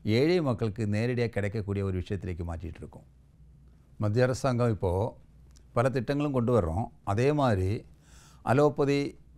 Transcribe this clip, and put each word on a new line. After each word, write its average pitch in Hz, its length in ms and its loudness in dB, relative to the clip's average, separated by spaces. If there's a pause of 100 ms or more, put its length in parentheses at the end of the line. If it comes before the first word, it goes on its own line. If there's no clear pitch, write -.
ஏழை 143 360 2
மக்களுக்கு 113 460 -2
நேரடியா 117 400 0
கிடைக்கக்கூடிய 101 580 -4
ஒரு 95 140 -2
விஷயத்திலேக்க் 87 560 -6
மாற்றிட்டு 82 220 -10
இருக்கோம். - 280 -16 (920)
மத்திய 107 280 2
அரசாங்கம் 123 460 0
இப்போ 95 480 -2 (540)
பல 120 160 2
திட்டங்களும் 139 440 -2
கொண்டு 120 280 2
வர்றோம். 87 260 -2 (180)
அதே 120 280 2
மாதிரி 117 540 0 (560)
அலோபதி 143 760 2 (200)